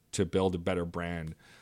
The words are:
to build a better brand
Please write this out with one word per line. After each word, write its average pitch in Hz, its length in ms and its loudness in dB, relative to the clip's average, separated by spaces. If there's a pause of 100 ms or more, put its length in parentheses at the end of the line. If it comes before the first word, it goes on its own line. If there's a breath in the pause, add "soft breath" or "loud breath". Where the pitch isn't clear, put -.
(120)
to 101 120 2
build 95 300 2
a 90 40 -2
better 87 260 0
brand 85 500 -4 (280 loud breath)